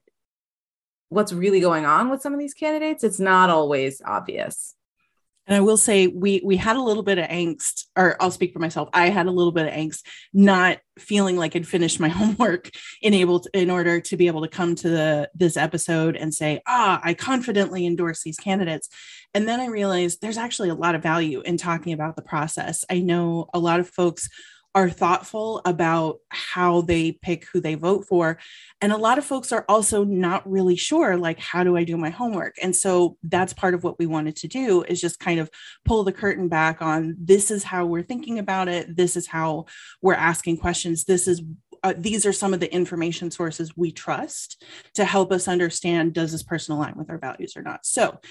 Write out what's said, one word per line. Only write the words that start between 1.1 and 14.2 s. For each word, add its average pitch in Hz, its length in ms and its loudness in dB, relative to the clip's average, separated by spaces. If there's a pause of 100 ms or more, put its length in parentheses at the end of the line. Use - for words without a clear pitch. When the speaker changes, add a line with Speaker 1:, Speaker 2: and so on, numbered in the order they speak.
Speaker 1:
really 185 260 2
going 165 280 2
on 180 220 4
with 269 140 -4
some 285 120 -6
of 285 40 -4
these 285 160 -8
candidates. 311 480 -2
It's 208 160 -2
not 185 320 4
always 143 540 0
obvious. - 720 -8 (720)
Speaker 2:
And 202 100 4
I 196 40 6
will 214 180 6
say, 196 280 6
we, 180 380 0
we 190 120 4
had 220 200 0
a 262 60 0
little 220 200 0
bit 196 160 0
of 160 80 -2
angst, - 600 -4 (100)
or 180 240 4
I'll 180 100 2
speak 180 220 -2
for - 80 -10
myself. 160 320 -4
I 175 160 4
had 185 180 2
a 180 60 0
little 175 180 4
bit 165 160 0
of - 60 -4
angst, 156 300 -6 (320)
not 190 440 6 (200)
feeling 196 380 0
like 165 200 -2
I'd 175 100 -2
finished 170 320 0
my 156 100 2
<laughs> - 20 2
homework 196 600 0 (320)
in 208 120 4
able 180 260 4
to, - 120 -10
in 180 160 2
order 170 320 2
to 170 160 -6
be 175 120 4